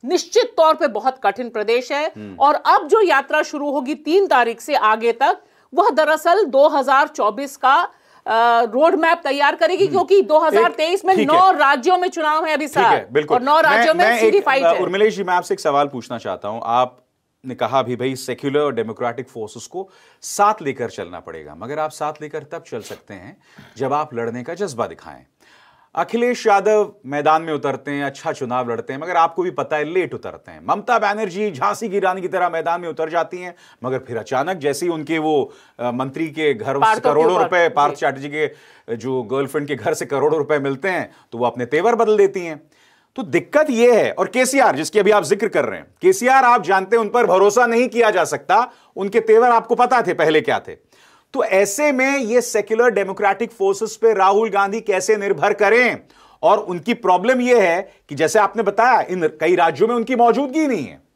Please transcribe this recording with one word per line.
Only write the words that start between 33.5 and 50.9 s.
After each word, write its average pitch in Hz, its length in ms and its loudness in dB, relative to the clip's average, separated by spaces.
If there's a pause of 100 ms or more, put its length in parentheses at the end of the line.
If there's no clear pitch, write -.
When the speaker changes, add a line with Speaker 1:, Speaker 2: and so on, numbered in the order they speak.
Speaker 2:
मगर 131 140 -4
फिर 117 180 -10
अचानक 135 400 -4
जैसे 147 300 -4
ही 175 60 -2
उनके 156 260 -4
वो, 151 340 0 (280)
अ, 120 100 -4
मंत्री 135 380 -6
के 147 260 0
घर 120 200 -4
से 139 60 0
Speaker 1:
पार्थों 220 200 2
के - 80 0
Speaker 2:
करोड़ों 156 260 2
Speaker 1:
ऊपर। 196 80 2
Speaker 2:
रुपए, 175 260 2
पार्थ 147 260 2
Speaker 1:
जी। - 60 -14
Speaker 2:
चैटर्जी 139 280 -4
के, 147 180 -4
अ, 143 60 -6 (380)
जो 123 320 -4
गर्लफ्रेंड 139 460 -4
के 147 60 -4
घर 160 200 -4
से 170 120 -10
करोड़ों 143 320 0
रुपए 151 200 0
मिलते 139 300 -4
हैं, 165 240 -6 (200)
तो 117 60 -10
वो 123 80 0
अपने 123 200 -4
तेवर 175 280 0
बदल 214 220 2
देती 196 240 2
हैं। 160 300 -12 (460)
तो 262 60 -10
दिक्कत 277 480 0
ये 233 320 4
है, 117 100 0
और - 160 -4
केसीआर, 247 480 2
जिसकी 156 220 -4
अभी 202 120 2
आप 208 140 4
जिक्र 196 240 -2
कर 151 160 0
रहे 101 140 -8
हैं, 73 80 -18 (160)
केसीआर 247 420 4
आप 240 180 4
जानते 190 340 0
हैं 233 40 4
उन 208 80 -4
पर 240 180 0
भरोसा 208 400 4
नहीं 233 220 2
किया 220 220 2
जा 170 140 2
सकता, 185 480 0 (240)
उनके 202 240 -2
तेवर 220 280 4
आपको 233 260 2
पता 240 280 2
थे 180 120 -2
पहले 156 260 2
क्या 117 200 -2
थे। - 300 -20 (420)